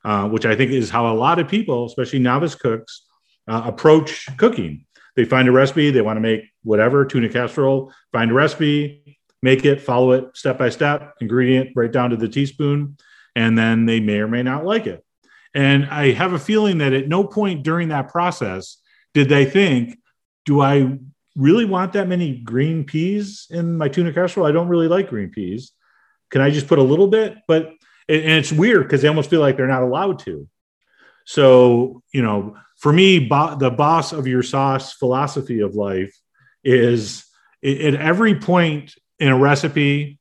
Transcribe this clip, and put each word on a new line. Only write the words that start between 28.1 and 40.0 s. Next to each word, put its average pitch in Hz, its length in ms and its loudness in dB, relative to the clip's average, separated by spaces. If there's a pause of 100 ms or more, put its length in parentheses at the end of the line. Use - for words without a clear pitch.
it's 143 100 -6
weird 175 380 2
'cause 131 140 2
they 147 40 4
almost 151 220 0
feel 165 120 2
like 135 160 2
they're 131 100 -2
not 127 160 0
allowed 165 360 -4
to. 76 280 -14 (800)
So, 127 760 4 (100)
you 135 120 -2
know, 104 340 -4 (200)
for 147 140 0
me, 185 280 6
bo-, 147 380 0
the 135 120 0
boss 151 420 0
of 147 140 -8
your 127 160 0
sauce 135 520 -4
philosophy 131 680 -4
of 101 160 -4
life 98 400 -6 (480)
is 120 600 0 (380)
i-, 143 60 -4
at 139 240 0
every 175 400 2
point 165 640 -2 (240)
in 143 100 2
a 131 80 4
recipe 143 840 0